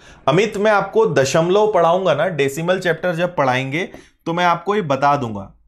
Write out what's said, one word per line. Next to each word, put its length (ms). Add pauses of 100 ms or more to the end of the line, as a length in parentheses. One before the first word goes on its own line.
(280)
अमित, 300
मैं 140
आपको 340
दशमलव 680
पढ़ाऊंगा 400
ना, 140
डेसिमल 520
चैप्टर 360
जब 200
पढ़ाएंगे 540 (360)
तो 80
मैं 120
आपको 300
ये 60
बता 340
दूंगा। 380 (140)